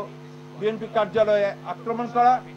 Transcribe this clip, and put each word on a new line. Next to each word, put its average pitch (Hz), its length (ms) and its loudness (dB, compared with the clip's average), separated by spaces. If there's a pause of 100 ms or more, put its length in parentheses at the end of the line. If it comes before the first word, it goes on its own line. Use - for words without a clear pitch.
(600)
বিএনপি 214 340 -2
কার্যালয়ে 208 560 2 (160)
আক্রমণ 226 420 -4
করা 240 260 6 (240)